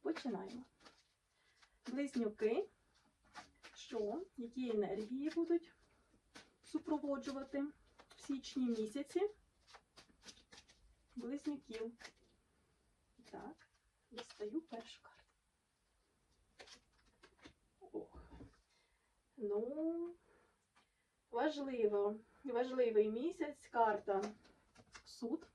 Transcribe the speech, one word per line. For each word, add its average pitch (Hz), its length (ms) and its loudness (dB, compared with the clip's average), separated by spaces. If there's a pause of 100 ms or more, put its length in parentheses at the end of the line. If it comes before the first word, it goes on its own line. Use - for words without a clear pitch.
Починаємо! 233 600 -2 (1200)
Близнюки. 247 840 2 (1040)
Що? 226 460 -2 (160)
Які 240 340 -2
енергії 214 580 2
будуть 339 440 2 (920)
супроводжувати 277 1000 -2 (520)
в - 40 -20
січні 262 460 -2
місяці 233 640 2 (1900)
близнюків? 254 760 -4 (1400)
Так, - 360 -12 (440)
дістаю 220 500 -4
першу 226 400 -12
карту. - 220 -20 (2750)
Ох. - 320 -8 (1120)
Ну, 302 760 0 (1160)
важливо, 240 840 2 (280)
важливий 240 680 4
місяць, 294 560 -2
карта 208 560 4 (840)
Суд. - 500 -4